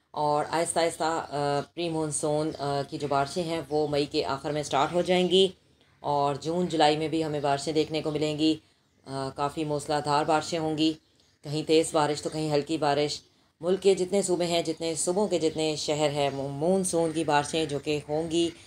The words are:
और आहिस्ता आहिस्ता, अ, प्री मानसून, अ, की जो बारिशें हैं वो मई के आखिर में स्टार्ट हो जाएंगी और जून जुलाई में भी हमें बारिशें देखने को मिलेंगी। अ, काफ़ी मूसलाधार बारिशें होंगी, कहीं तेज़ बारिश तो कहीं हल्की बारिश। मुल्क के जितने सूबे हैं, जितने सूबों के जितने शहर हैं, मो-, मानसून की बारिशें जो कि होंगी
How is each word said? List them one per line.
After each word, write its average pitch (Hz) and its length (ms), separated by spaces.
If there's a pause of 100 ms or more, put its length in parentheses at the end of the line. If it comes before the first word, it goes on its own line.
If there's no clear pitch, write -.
(140)
और 147 320
आहिस्ता 165 360
आहिस्ता, 165 360
अ, - 100 (340)
प्री 170 280
मानसून, 156 640
अ, 143 320
की 151 140
जो 143 100
बारिशें 139 360
हैं 160 260
वो 151 180
मई 147 180
के 143 180
आखिर 135 280
में 151 120
स्टार्ट 151 300
हो 175 80
जाएंगी 180 520 (500)
और 143 340
जून 165 300
जुलाई 151 300
में 156 120
भी 160 120
हमें 151 200
बारिशें 143 320
देखने 156 280
को 156 100
मिलेंगी। 151 500 (460)
अ, 135 300
काफ़ी 147 280
मूसलाधार 147 600
बारिशें 156 340
होंगी, 156 340 (500)
कहीं 151 200
तेज़ 160 300
बारिश 151 280
तो 165 80
कहीं 156 220
हल्की 147 260
बारिश। 143 460 (380)
मुल्क 185 180
के 190 160
जितने 185 280
सूबे 175 220
हैं, 170 180
जितने 165 320
सूबों 185 320
के 180 120
जितने 156 380
शहर 151 320
हैं, 143 240
मो-, 139 360
मानसून 175 440
की 160 100
बारिशें 147 440
जो 143 120
कि 151 200
होंगी 165 540 (140)